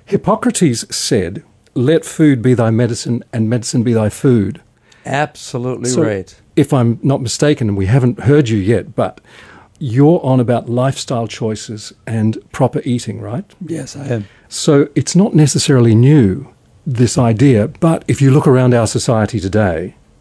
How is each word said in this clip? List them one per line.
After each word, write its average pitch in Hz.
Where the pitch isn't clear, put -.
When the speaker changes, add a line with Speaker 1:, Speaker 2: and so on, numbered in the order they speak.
Speaker 1:
Hippocrates 196
said, 98
"Let 151
food 143
be 127
thy 117
medicine 117
and 110
medicine 120
be 117
thy 110
food." 120
Speaker 2:
Absolutely 127
Speaker 1:
So, 127
Speaker 2:
right. 101
Speaker 1:
if -
I'm 117
not 139
mistaken, 139
and 101
we 98
haven't 123
heard 139
you 110
yet, 98
but 98
you're 143
on 131
about 117
lifestyle 120
choices 107
and 110
proper 139
eating, 117
right? 113
Speaker 2:
Yes, 151
I 139
am. 117
Speaker 1:
So 147
it's -
not 196
necessarily 135
new, 113
this 120
idea, 117
but -
if 131
you 135
look 147
around 127
our 117
society 110
today, 92